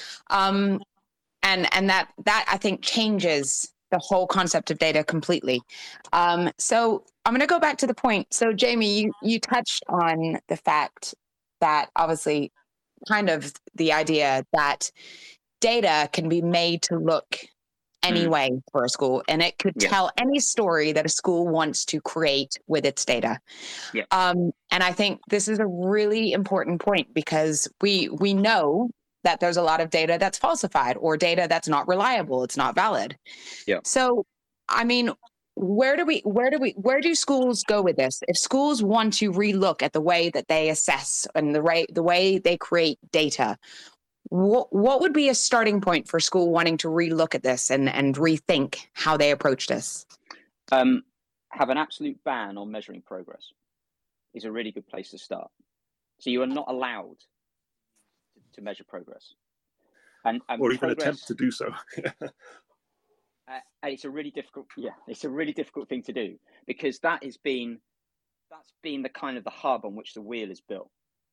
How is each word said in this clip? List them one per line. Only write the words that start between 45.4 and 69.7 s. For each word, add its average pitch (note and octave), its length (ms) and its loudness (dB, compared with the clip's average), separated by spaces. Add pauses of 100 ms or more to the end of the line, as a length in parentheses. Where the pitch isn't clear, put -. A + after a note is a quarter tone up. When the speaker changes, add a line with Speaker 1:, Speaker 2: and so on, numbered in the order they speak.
Speaker 1:
point F3 260 0
for E3 120 -2
school F3 320 2
wanting E3 260 2
to E3 120 -4
relook D#3+ 440 0
at B2+ 100 -4
this B2+ 280 0
and, C3+ 180 2
and C#3 260 0
rethink D#3 800 0
how D#3 240 0
they D3 140 4
approach C#3 360 0
this? - 380 -6 (640)
Speaker 2:
Um, B2+ 320 4 (480)
have C3 180 -2
an C3 80 0
absolute D3+ 460 -6
ban G#2 340 -6
on G#2 140 -12
measuring G#2 300 -14
progress F2 500 -18 (800)
is A2 100 -16
a A2 80 -10
really A2 200 -8
good G2+ 160 -16
place - 240 -16
to F#2 60 -20
start. - 320 -12 (680)
So - 100 -8
you B2 140 0
are B2+ 40 -2
not C#3 200 -6
allowed A#2+ 520 -8
to, - 1200 -20 (140)
to - 60 -20
measure G2+ 220 -14
progress. - 500 -20 (920)
And, A#2+ 240 -2
and A#2+ 120 -4
Speaker 3:
Or A#2+ 100 2
even B2+ 80 -2
Speaker 2:
progress B2+ 240 -2
Speaker 3:
attempt - 240 -4
to A#2+ 60 -6
do B3+ 160 0
so. - 240 -8 (220)
<laughs> - 160 -8 (1400)
Speaker 2:
Uh, C3 100 -14 (220)
and C#3+ 120 -8
it's B2+ 100 -16
a C#3+ 60 -10
really D3 200 -10
difficult, C#3 360 -14 (100)
yeah, A#2+ 160 -12 (160)
it's - 160 -16
a D3+ 60 -6
really D3 240 -6
difficult C#3+ 340 -10
thing B2+ 160 -8
to - 80 -14
do B2 240 -8 (300)
because C3 340 -8
that D#3+ 240 -4
has C3 140 -14
been, A#2+ 420 -6 (720)
that's D#3 220 -20 (100)
been C#3+ 180 -8
the C3 60 -8
kind C3+ 300 -10
of G#2 80 -12
the A#2 40 -8
hub B2 360 -4